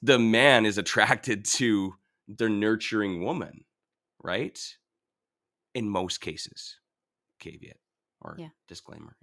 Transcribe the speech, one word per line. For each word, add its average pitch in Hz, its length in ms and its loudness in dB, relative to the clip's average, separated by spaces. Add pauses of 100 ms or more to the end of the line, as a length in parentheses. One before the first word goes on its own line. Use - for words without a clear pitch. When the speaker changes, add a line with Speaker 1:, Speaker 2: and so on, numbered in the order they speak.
Speaker 1:
the 127 160 6
man 117 480 6
is 101 120 0
attracted 107 680 0
to 104 480 0 (360)
the 113 180 -2
nurturing 104 720 0
woman, 107 440 -6 (580)
right? 113 340 -6 (1160)
In 110 160 -4
most 92 320 -4
cases, - 560 -14 (640)
caveat - 380 -20 (440)
or - 180 -16
Speaker 2:
Yeah. 160 100 -14 (180)
Speaker 1:
disclaimer, 78 560 -20